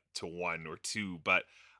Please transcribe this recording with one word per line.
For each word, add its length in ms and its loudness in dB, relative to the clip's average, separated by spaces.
to 120 -4
one 400 -2
or 100 -6
two, 480 -4
but 200 6